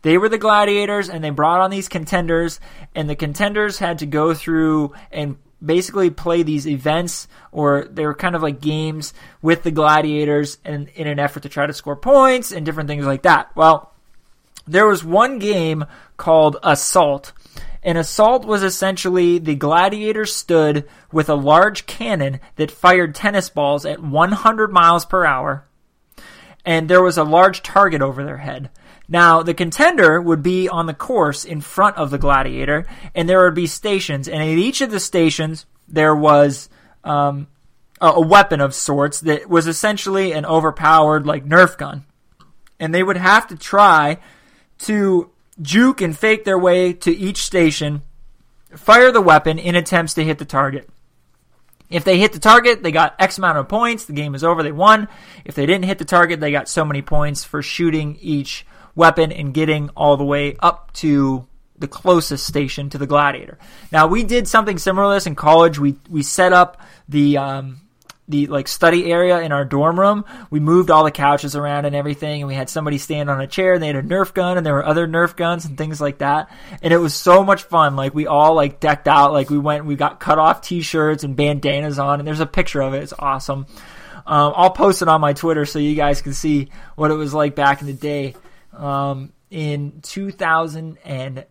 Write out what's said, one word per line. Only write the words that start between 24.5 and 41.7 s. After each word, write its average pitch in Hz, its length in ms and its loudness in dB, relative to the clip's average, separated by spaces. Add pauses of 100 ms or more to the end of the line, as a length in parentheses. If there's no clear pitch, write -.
miles 170 320 4
per 180 220 0
hour, 143 420 -4 (960)
and 160 240 -2
there 180 160 6
was 180 140 0
a 160 80 0
large 180 380 4
target 180 380 2
over 135 220 -4
their 143 140 -10
head. 135 320 -12 (420)
Now, 165 300 6
the 170 140 -2
contender 180 680 2
would 165 220 0
be 180 260 0
on 165 160 -4
the 160 80 -8
course 175 500 -2
in 156 180 -10
front 196 360 0
of 147 140 -4
the 143 80 -6
gladiator, 135 680 0 (300)
and 170 120 -2
there 185 160 6
would 175 120 4
be 175 100 -2
stations, 160 640 -4
and 160 120 -6
at 156 80 -2
each 190 340 0
of 247 100 -4
the 202 80 -4
stations, 160 640 -2 (220)
there 156 280 2
was, 147 540 4 (340)
um, 143 440 -4 (520)
a, 170 100 4
a 165 120 4
weapon 165 400 4
of 139 140 0
sorts 143 460 -4
that 151 280 -4
was 165 160 2
essentially 190 680 -2
an 151 120 -6
overpowered, 156 800 2
like, 147 180 -4
Nerf 165 320 4